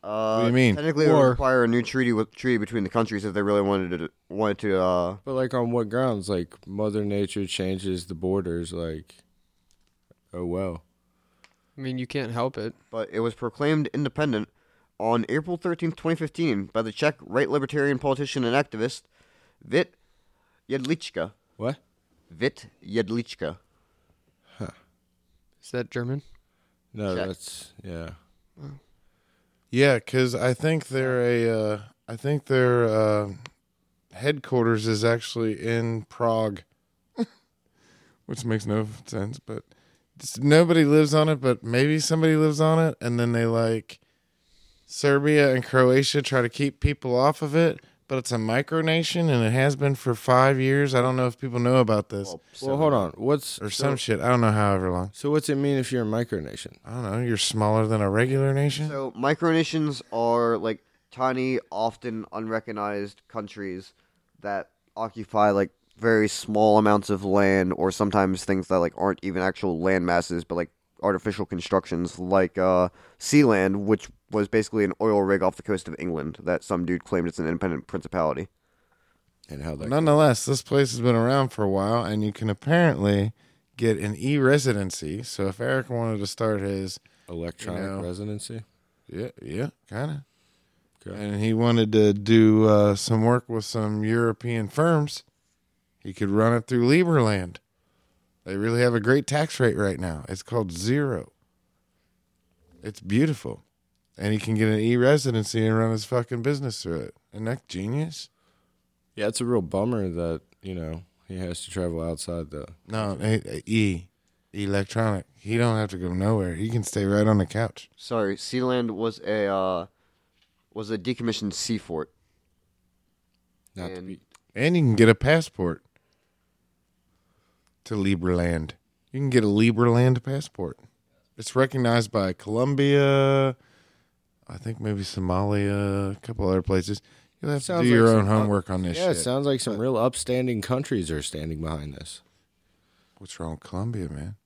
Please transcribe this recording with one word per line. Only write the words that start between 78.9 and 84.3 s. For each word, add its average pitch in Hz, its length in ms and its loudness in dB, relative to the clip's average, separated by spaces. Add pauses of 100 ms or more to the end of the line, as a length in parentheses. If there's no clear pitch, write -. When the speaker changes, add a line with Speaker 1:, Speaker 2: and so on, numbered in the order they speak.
Speaker 4:
And 71 140 -12
how 78 140 -8
that 71 120 -10
Speaker 2:
Nonetheless, 147 560 4
this 131 180 -2
place 139 280 0
has 120 100 -6
been 120 140 4
around 127 360 2
for 110 120 -4
a 98 80 0
while, 101 340 0
and 107 200 -2
you 104 80 -2
can 110 180 -4
apparently 104 840 2 (440)
get 113 220 2
an 104 180 -4
e-residency. 123 1040 0